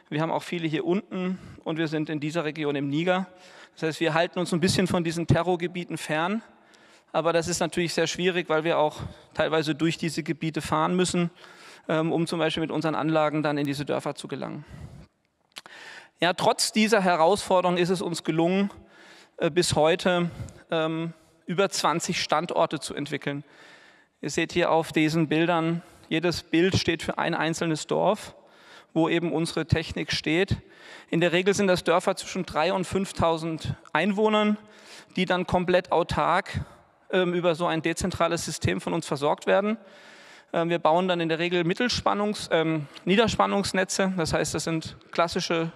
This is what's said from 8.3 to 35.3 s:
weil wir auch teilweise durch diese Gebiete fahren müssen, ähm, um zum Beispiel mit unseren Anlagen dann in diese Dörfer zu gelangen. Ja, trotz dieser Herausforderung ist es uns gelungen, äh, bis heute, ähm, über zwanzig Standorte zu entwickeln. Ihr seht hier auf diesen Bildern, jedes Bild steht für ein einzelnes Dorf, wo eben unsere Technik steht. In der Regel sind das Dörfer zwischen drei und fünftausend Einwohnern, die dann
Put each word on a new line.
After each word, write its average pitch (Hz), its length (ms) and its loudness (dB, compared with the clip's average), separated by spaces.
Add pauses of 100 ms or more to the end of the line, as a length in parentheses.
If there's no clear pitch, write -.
weil 156 160 2
wir 160 140 2
auch 151 200 2 (360)
teilweise 151 400 2
durch 156 240 0
diese 165 240 -4
Gebiete 156 400 -4
fahren 160 340 0
müssen, 175 360 2 (560)
ähm, 160 240 0
um 160 160 0
zum 175 100 -4
Beispiel 160 240 0
mit 156 80 -2
unseren 156 260 -2
Anlagen 151 460 2
dann 147 160 0
in 143 80 -2
diese 143 200 -4
Dörfer 143 280 -2
zu - 140 -14
gelangen. 135 380 -10 (1500)
Ja, 175 140 2
trotz - 380 0
dieser 214 300 4
Herausforderung 180 760 4
ist 175 120 2
es 180 120 0
uns 170 220 -6
gelungen, 175 460 2 (680)
äh, 165 120 0
bis 165 260 0
heute, 175 540 2 (400)
ähm, 160 440 -2 (320)
über 190 240 2
zwanzig 165 520 0
Standorte 160 580 0
zu - 140 -10
entwickeln. 143 520 -6 (760)
Ihr - 100 -8
seht 160 220 -2
hier 175 180 2
auf 156 220 2
diesen 156 380 2
Bildern, 165 520 0 (280)
jedes 160 340 -2
Bild 175 320 2
steht - 280 0
für - 140 -6
ein 156 160 -2
einzelnes 160 540 -2
Dorf, 170 480 0 (580)
wo 165 140 2
eben 165 240 0
unsere 160 340 -2
Technik 156 460 -2
steht. 165 460 0 (520)
In 165 120 2
der 170 100 4
Regel 185 220 2
sind 196 140 2
das 180 180 2
Dörfer 185 320 2
zwischen - 280 -6
drei 160 280 0
und 190 100 -2
fünftausend 165 920 -2 (180)
Einwohnern, 208 640 2 (580)
die 185 80 2
dann 180 240 0